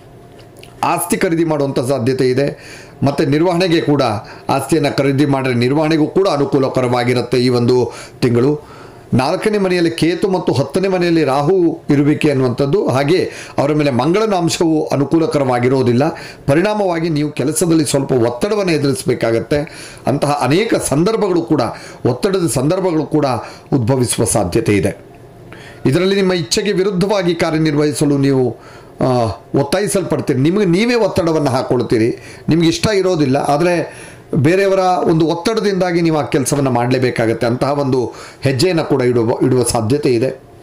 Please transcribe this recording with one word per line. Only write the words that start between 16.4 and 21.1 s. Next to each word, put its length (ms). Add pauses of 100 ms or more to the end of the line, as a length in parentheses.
ಪರಿಣಾಮವಾಗಿ 600
ನೀವು 220
ಕೆಲಸದಲ್ಲಿ 540
ಸ್ವಲ್ಪ 280
ಒತ್ತಡವನ್ನು 600
ಎದುರಿಸಬೇಕಾಗತ್ತೆ. 1160 (160)
ಅಂತಹ 360
ಅನೇಕ 320
ಸಂದರ್ಭಗಳು 680